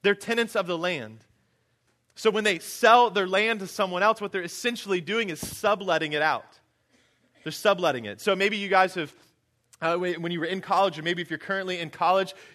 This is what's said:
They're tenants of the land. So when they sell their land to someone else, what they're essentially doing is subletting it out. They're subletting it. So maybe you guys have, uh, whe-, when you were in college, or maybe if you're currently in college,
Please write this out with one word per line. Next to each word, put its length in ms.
They're 140
tenants 420
of 100
the 120
land. 480
So 160
when 140
they 160
sell 500
their 180
land 320
to 60
someone 360
else, 200
what 100
they're 100
essentially 600
doing 260
is 100
subletting 760
it 80
out. 380
They're 100
subletting 540
it. 160
So 120
maybe 220
you 120
guys 260
have, 180
uh, 140
whe-, 220
when 140
you 80
were 60
in 160
college, 360
or 40
maybe 180
if 80
you're 100
currently 400
in 120
college, 440